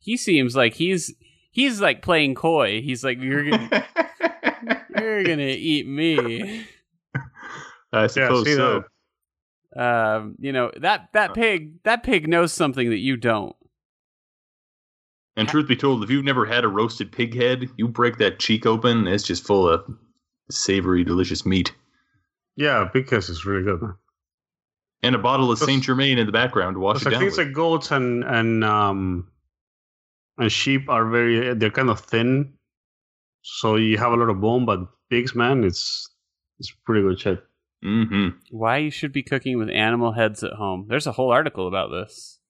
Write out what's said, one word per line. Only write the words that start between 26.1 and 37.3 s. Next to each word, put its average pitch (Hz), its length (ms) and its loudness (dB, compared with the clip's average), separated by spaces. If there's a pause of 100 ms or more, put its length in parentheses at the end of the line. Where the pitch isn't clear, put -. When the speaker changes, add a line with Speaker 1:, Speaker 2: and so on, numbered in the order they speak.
Speaker 2:
in 113 80 2
the 101 60 -4
background 107 420 0
to 92 60 -6
wash 101 160 2
Speaker 3:
those, 139 100 -2
Speaker 2:
it - 20 2
Speaker 3:
I - 40 2
Speaker 2:
down - 80 0
Speaker 3:
think 190 80 2
it's 196 100 -4
Speaker 2:
with. 165 80 0
Speaker 3:
like 135 80 -10
goats 160 380 0
and, 123 320 0
and, 113 400 0
um, 98 640 0 (1120)
and 113 120 2
sheep 135 380 0
are 113 200 2
very, 117 460 2
they're 107 160 2
kind 131 180 2
of 110 120 0
thin. 131 540 0 (880)
So - 340 -2
you 110 220 2
have 120 140 2
a 117 40 2
lot 117 140 2
of 95 100 -2
bone, 120 260 2
but 98 140 0 (280)
pigs, 120 280 0
man, 123 260 2
it's, - 460 -4 (500)
it's - 140 -16 (120)
pretty 110 180 2
good 92 180 2
shit. 95 240 -2 (400)